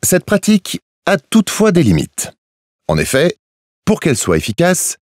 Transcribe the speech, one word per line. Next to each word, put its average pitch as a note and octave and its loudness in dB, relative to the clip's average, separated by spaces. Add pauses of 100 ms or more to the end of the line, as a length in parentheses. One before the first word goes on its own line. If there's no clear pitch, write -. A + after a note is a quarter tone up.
Cette - 0
pratique - 0 (260)
a G3 2
toutefois - 0
des E3+ 4
limites. - -2 (540)
En D#2+ 0
effet, C3 0 (480)
pour G#3 0
qu'elle C#3+ 0
soit F2+ -2
efficace E3+ -2